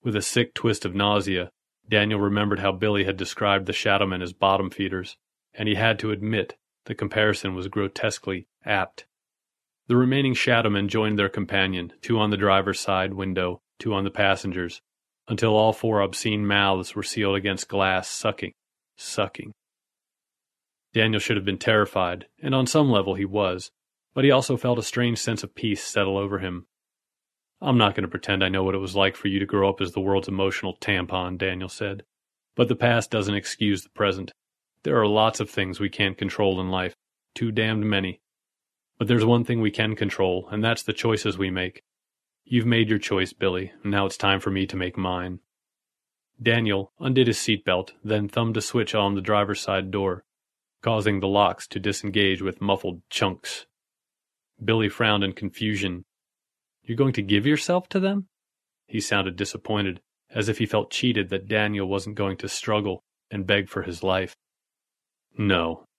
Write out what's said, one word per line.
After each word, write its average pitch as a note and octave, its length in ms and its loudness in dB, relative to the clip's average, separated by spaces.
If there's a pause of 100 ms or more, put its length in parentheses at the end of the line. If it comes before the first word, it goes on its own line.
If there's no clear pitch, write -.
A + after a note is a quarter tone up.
With G#2+ 120 -2
a G2+ 60 0
sick - 320 0
twist A2 320 -2
of F2+ 80 -4
nausea, G2 560 0 (400)
Daniel G#2 300 2
remembered G2+ 400 2
how F#2+ 120 0
Billy G2+ 340 0
had F#2+ 120 -2
described G2 480 0
the F#2+ 80 -4
Shadowmen G2 480 2
as F2 120 -6
bottom G2 360 2
feeders, F#2 480 -6 (360)
and G#2+ 140 -4
he G#2 80 2
had A2 240 2
to A2 120 -4
admit G#2 460 -4 (280)
the A2 100 -8
comparison G2+ 600 0
was F#2 120 -6
grotesquely G2 800 -4 (160)
apt. - 440 -4 (800)
The B2 80 4
remaining B2+ 400 4
Shadowmen A2 520 2
joined G#2+ 300 0
their G2 120 2
companion, F#2+ 720 -2
two A2+ 180 0
on G#2 100 2
the G#2 80 0
driver's G2 420 2
side F#2+ 360 -2
window, F#2 460 -4 (180)
two A2 140 -4
on G2 100 0
the G2 80 -4
passenger's, F#2 680 0 (460)
until A2 280 2
all A2 180 6
four G#2+ 280 0
obscene G#2 440 -2
mouths G2 500 2
were G#2 60 -6
sealed G2 340 0
against G2 320 -4
glass, F#2+ 400 0
sucking, - 460 -6 (420)
sucking. - 560 -6 (1400)
Daniel A2 260 4
should A2 160 0
have F#2+ 100 -2
been F#2+ 120 -2
terrified, G2 680 0 (120)
and C#3 140 -4
on C3 140 2
some D3 240 4
level G2 240 2
he G2 100 -2
was, F#2+ 460 -4 (420)
but C3+ 100 2
he C#3+ 60 6
also C3 260 4
felt B2 220 0
a A2 60 -4
strange A#2+ 340 0
sense A2+ 260 -4
of - 120 -14
peace G#2 280 -4
settle G2 320 0
over G2 240 -2
him. F2+ 280 -8 (920)
"I'm B2+ 180 2
not G#2 180 4
gonna F#2+ 120 -2
pretend F#2+ 360 -2
I F#2 60 2
know F#2+ 140 0
what F#2+ 120 0
it F#2+ 40 -2
was F#2+ 160 -8
like G2 200 4
for - 120 -6
you F#2+ 120 0
to G2 80 -2
grow G2 200 4
up F#2+ 140 0
as F2+ 120 -2
the G2+ 60 -2
world's G2 280 0
emotional F#2+ 500 -2
tampon," F2+ 600 -2
Daniel F#2 300 -4
said. G2+ 360 -8 (480)
"But - 140 4
the B2 80 2
past A#2 340 2
doesn't G#2 240 0
excuse G2+ 500 0
the - 60 -20
present. F#2+ 420 -2 (520)
There C3+ 180 4
are G#2+ 60 4
lots G#2+ 320 4
of G#2 100 -4
things F#2+ 300 -4
we G2+ 100 -2
can't G2 280 -2
control F#2+ 440 0
in F#2 80 -2
life, F#2 260 -2 (380)
too A#2 180 -2
damned A2 380 0
many. F#2+ 320 -2 (800)
But G#2+ 80 0
there's A#2 180 6
one A#2+ 180 6
thing A#2+ 160 0
we G#2 120 2
can A2 240 -2
control, F#2+ 540 0
and G#2 140 -2
that's A2+ 200 0
the G#2+ 100 -4
choices G#2+ 440 -2
we F#2+ 120 0
make. F#2 320 -6 (640)
You've A#2+ 220 2
made A#2 220 4
your G#2+ 100 2
choice, F#2+ 340 -2
Billy, F#2 480 -2
and G2+ 100 -4
now G2+ 140 2
it's F#2+ 100 -6
time G2 240 0
for G2 120 -4
me F#2+ 160 0
to F#2+ 100 -8
make F2+ 180 -4
mine." F2+ 440 -6 (1040)
Daniel A2+ 580 0
undid C3 260 4
his A2+ 140 2
seatbelt, F#2+ 540 0 (100)
then G#2 260 -2
thumbed A2+ 260 0
a A2 60 0
switch - 320 -2
on G2+ 220 2
the F#2+ 60 -2
driver's G#2 380 0
side F#2+ 300 -2
door, F#2+ 340 -2 (580)
causing G#2+ 380 0
the F#2+ 80 -2
locks G2 400 2
to - 120 -8
disengage G2 640 0
with F#2 180 -6
muffled G2 480 -2
chunks. - 560 -4 (960)
Billy A2 240 2
frowned G#2 360 2
in F#2+ 100 -2
confusion. G2 720 -4 (800)
"You're A#2 120 -8
going C3+ 180 2
to G#2 100 -2
give G2+ 240 2
yourself F3 420 0
to G3 100 0
them?" G3 280 -2 (600)
He A2 140 -4
sounded F#2 340 0
disappointed, G2 640 -4 (300)
as G#2+ 180 -2
if A2 120 -2
he A2+ 80 2
felt - 240 -2
cheated G#2+ 380 0
that F#2+ 180 -4
Daniel G#2 400 0
wasn't G2 280 -4
going G2 220 -2
to G#2 100 -10
struggle G#2 560 -2 (280)
and G2 160 -6
beg G2+ 200 2
for F#2+ 140 -6
his F2+ 220 -8
life. F#2 340 0 (1000)
"No. F2+ 500 0 (120)